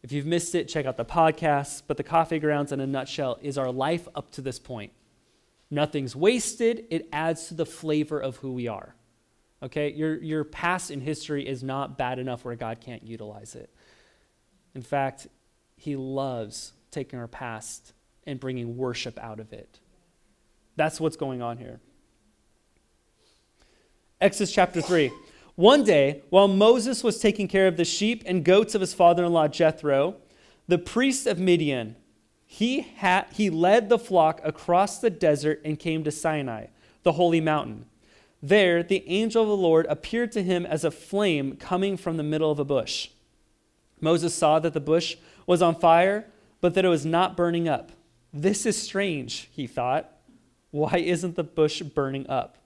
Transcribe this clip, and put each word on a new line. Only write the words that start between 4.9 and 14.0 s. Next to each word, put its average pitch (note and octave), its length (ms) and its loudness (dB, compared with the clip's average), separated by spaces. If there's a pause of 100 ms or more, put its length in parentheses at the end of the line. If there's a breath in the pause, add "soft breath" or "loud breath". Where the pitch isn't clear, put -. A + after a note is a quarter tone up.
Nothing's D3 440 -2
wasted. A3+ 760 0
It E3 220 -6
adds D#3+ 360 -4
to E3+ 60 -12
the D#3+ 120 -4
flavor D3+ 540 -4
of C3 160 -6
who C3 160 -10
we A#2+ 160 -6
are. - 260 -12 (680)
Okay? D3 300 -4
Your, D#3 300 -4
your D#3 220 -4
past F3+ 460 -6
in C#3+ 100 -8
history D3 460 -6
is C3 160 -8
not C3+ 360 -8
bad B2+ 200 -4
enough B2+ 260 -8
where A#2+ 100 -8
God A2+ 260 -10
can't A#2+ 220 -18
utilize G#2+ 520 -16
it. - 160 -20 (1040 soft breath)